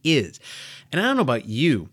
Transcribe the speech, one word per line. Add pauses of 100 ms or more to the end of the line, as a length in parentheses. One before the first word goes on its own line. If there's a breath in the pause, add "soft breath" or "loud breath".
is. (520 loud breath)
And
I
don't
know
about
you,